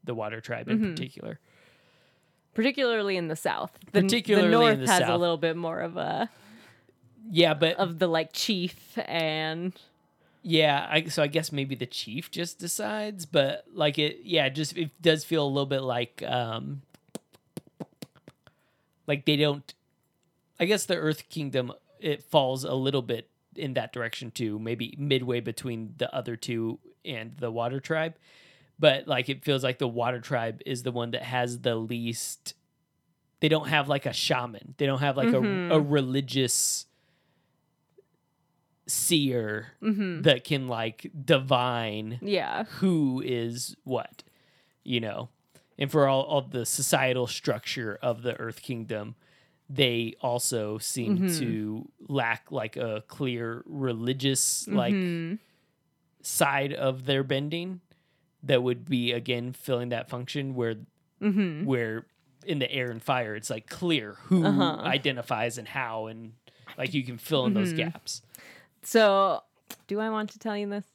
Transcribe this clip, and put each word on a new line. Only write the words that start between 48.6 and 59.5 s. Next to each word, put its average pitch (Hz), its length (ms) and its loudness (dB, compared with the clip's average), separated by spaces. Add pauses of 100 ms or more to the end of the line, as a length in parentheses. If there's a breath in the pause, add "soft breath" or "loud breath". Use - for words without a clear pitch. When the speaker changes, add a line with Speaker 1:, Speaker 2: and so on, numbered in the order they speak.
Speaker 1:
Kingdom, 113 540 -8 (540 soft breath)
they 123 520 2
also 117 580 -2
seem 135 400 -2
Speaker 2:
Mm-hmm. 175 200 0
Speaker 1:
to 110 500 -4 (180)
lack, 123 440 -2
like, 113 260 -6
a 110 300 -4
clear 120 580 -6
religious, 131 1000 -2
like, 123 260 2
Speaker 2:
Mm-hmm. 175 420 -2 (880)
Speaker 1:
side 139 500 0
of 131 320 -2
their 135 180 2
bending 151 580 -4 (640)
that 139 200 4
would 123 260 -2
be, 120 220 2
again, 120 420 -2